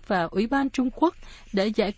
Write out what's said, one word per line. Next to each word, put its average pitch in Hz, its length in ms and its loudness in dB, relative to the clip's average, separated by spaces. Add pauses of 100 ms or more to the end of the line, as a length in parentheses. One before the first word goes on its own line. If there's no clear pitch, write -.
và 185 160 2
Ủy 190 240 0
ban 277 240 0
Trung 262 260 0
Quốc 330 180 2 (380)
để 196 140 2
giải 214 320 0